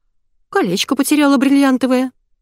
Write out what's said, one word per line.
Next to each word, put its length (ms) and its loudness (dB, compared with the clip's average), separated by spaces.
«Колечко 480 -4
потеряла 400 2
бриллиантовое», — 720 0